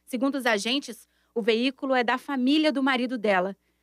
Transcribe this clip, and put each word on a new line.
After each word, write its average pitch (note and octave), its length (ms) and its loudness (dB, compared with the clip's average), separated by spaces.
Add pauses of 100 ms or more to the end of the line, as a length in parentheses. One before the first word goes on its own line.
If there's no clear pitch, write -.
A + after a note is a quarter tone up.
Segundo C4 300 -2
os C4+ 100 -4
agentes, A#3 640 -2 (260)
o A#3 60 -2
veículo B3 540 0
é B3 100 2
da A#3+ 140 0
família C#4+ 520 2
do C4+ 120 0
marido B3+ 340 0
dela. G3 400 0 (260)